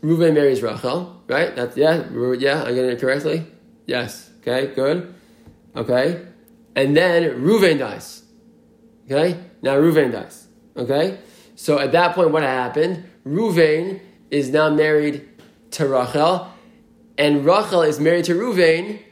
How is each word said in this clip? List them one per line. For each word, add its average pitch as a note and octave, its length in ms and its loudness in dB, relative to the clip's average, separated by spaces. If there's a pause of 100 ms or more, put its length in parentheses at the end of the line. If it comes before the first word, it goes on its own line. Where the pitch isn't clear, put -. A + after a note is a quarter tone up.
Ruvain D#3+ 320 2
marries C#3 260 2
Rachel, B2+ 640 -6
right? D3 300 -4
That's, B2 200 -8
yeah, D#3+ 360 2
Ru-, B2 260 -4
yeah, C#3 260 0
I A#2 80 -6
get B2+ 140 -2
it B2 160 -4
correctly? D3+ 460 -4 (400)
Yes. - 420 -8 (120)
Okay, C3 340 -4
good. D#3 400 -2 (600)
Okay? B2+ 480 -2 (520)
And C#3 200 2
then E3+ 460 2
Ruvain F3 380 4
dies. G#2 420 -10 (880)
Okay? D#3+ 300 0 (240)
Now C#3 140 2
Ruvain D#3 340 4
dies. - 360 -12 (300)
Okay? D3 400 -2 (380)
So D3 240 -2
at C#3 140 -2
that F3 200 4
point, F3 160 2
what D3+ 140 0
happened? C#3 600 -2 (200)
Ruvain E3+ 720 0 (300)
is C#3 220 -2
now D#3 180 2
married D3+ 580 0 (440)
to D3+ 160 -4
Rachel, C#3+ 600 0 (680)
and D3 260 2
Rachel F#3 380 4
is D3+ 180 0
married E3+ 260 2
to E3+ 100 0
Ruvain F#3 640 0 (120)